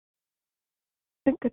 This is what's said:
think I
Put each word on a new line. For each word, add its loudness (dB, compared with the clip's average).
think 2
I 0